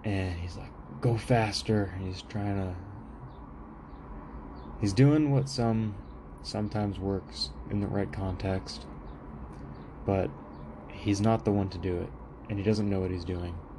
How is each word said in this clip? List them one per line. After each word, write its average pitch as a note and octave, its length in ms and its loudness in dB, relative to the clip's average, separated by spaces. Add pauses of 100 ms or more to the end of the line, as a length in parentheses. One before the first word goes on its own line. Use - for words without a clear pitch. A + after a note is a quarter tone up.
and F#2+ 360 2
he's F2 180 -4
like, - 140 -8 (280)
"Go A#2+ 160 6
faster." G#2+ 800 4
And F#2+ 100 -4
he's F#2 160 -6
trying G2+ 320 -2
to, F#2 200 -2 (2000)
he's G2+ 120 2
doing C#3+ 360 8
what C#3 180 4
some, A2+ 460 2 (480)
sometimes G#2 560 0
works F#2+ 540 0 (180)
in G#2 100 2
the G2+ 60 2
right G2 260 0
context, F#2+ 760 -2 (1160)
but F#2+ 280 4 (600)
he's G2+ 300 2
not A2 240 4
the G#2+ 60 6
one G2 180 4
to F#2 80 -8
do F2+ 200 0
it, F2 120 -2 (400)
and G#2 80 -2
he F#2+ 80 0
doesn't G#2 240 6
know G2 120 2
what F#2 100 0
he's F2+ 140 -2
doing, F2 300 -2 (240)